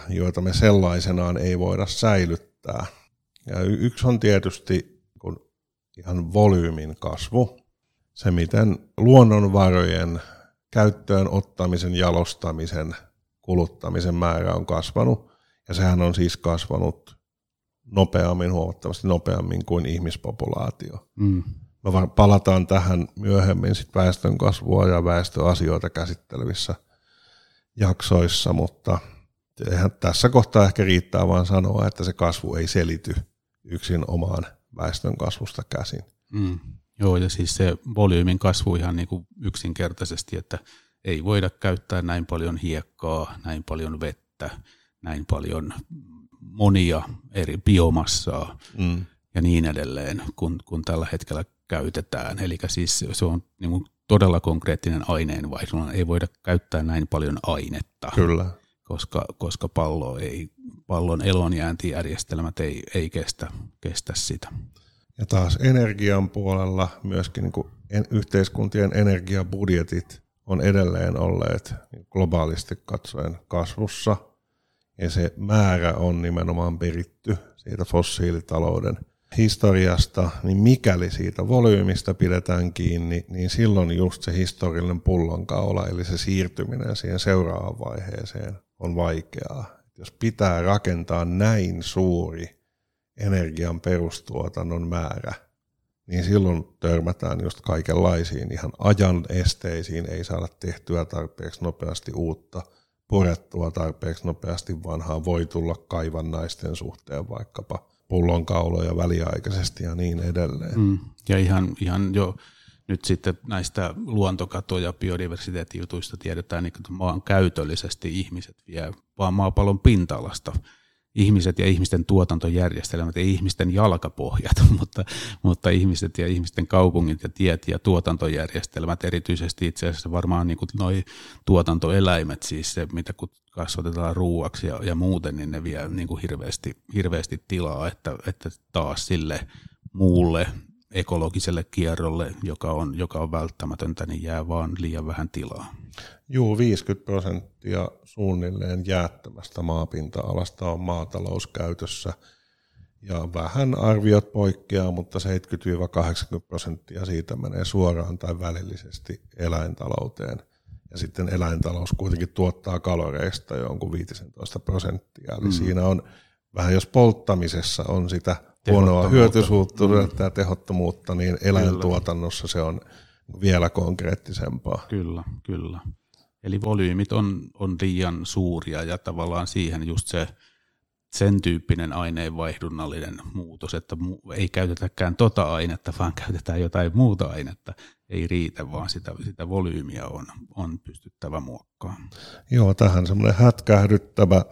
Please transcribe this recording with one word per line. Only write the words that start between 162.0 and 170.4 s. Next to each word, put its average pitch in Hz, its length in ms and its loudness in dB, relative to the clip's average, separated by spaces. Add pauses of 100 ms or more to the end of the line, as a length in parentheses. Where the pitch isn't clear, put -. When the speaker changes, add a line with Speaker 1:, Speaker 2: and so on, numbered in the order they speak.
Speaker 1:
tuottaa 90 520 -4
kaloreista 82 760 -4
jonkun 64 360 -6
viisitoista - 640 -10
prosenttia. - 800 -6
Eli 104 80 -2
Speaker 2:
Mm. 98 60 2
Speaker 1:
siinä 90 340 0
on 95 160 4 (520)
vähän, 90 200 2
jos 95 120 2
polttamisessa 95 1000 4
on 90 220 0
sitä 90 260 -2 (340)
huonoa 98 160 8 (160)
Speaker 2:
Tehottomuutta. 92 60 4
Speaker 1:
hyötysuutta 104 800 6
Speaker 2:
Mm. 104 60 6 (300)
Speaker 1:
ja 92 60 0
tehottomuutta, 90 840 -2